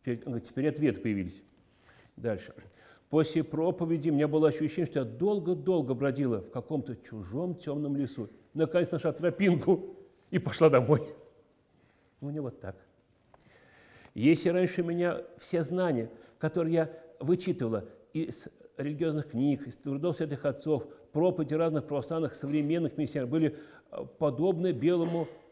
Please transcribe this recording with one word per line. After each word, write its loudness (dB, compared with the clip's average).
Теперь, -4
он -16
говорит, -6
теперь -2
ответы 0
появились. -4
Дальше. -6
«После 2
проповеди 0
у 2
меня 4
было 4
ощущение, 0
что -2
я -2
долго-долго 0
бродила 0
в -16
каком-то -6
чужом -8
тёмном -4
лесу. -4
Наконец 2
нашла 0
тропинку 2
и 0
пошла 4
домой». 6
У -8
него -6
вот -10
так. -10
Если 4
раньше 2
меня -2
все -2
знания, 0
которые 0
я 2
вычитывала 0
из -6
религиозных -2
книг, 0
из -12
трудов -2
святых -4
отцов, 0
проповеди 2
разных 2
православных -2
современных 0
миссионеров, -2
были, 2
э, -8
подобны 2
белому 0